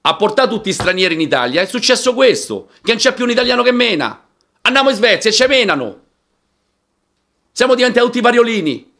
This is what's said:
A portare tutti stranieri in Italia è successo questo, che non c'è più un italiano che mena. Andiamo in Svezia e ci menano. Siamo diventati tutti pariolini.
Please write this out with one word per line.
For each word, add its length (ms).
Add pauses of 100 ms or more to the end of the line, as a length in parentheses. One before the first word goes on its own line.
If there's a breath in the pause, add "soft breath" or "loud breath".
A 160
portare 320
tutti 240
stranieri 400
in 80
Italia 400
è 60
successo 480
questo, 560 (100)
che 120
non 40
c'è 160
più 120
un 80
italiano 300
che 100
mena. 540 (360)
Andiamo 260
in 80
Svezia 320
e 60
ci 120
menano. 540 (1500)
Siamo 220
diventati 320
tutti 160
pariolini. 760